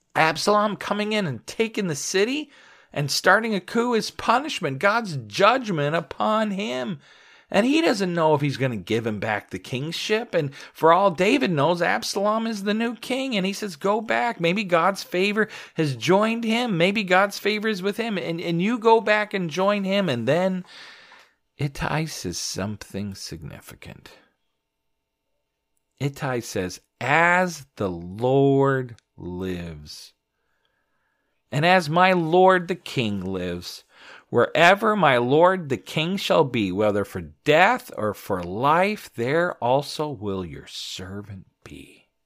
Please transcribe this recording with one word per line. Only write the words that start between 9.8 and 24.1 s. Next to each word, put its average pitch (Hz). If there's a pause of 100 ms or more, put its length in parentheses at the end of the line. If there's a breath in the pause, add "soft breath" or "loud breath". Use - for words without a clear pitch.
And 147 (200 loud breath)
for 160
all 190
David 208
knows, 165
Absalom 208
is 208
the 208
new 233
king. 262
And 190
he 196
says, 196
"Go 208
back." 226
Maybe 180
God's 175
favor 202 (280 loud breath)
has 147
joined 208
him. 226
Maybe 202
God's 185
favor 208
is 208
with 196
him. 220
And, 165
and 170
you 220
go 226
back 208
and 185
join 196
him. 190
And 117
then 180 (920 loud breath)
Ittai 147
says 92
something 98
significant. - (1900)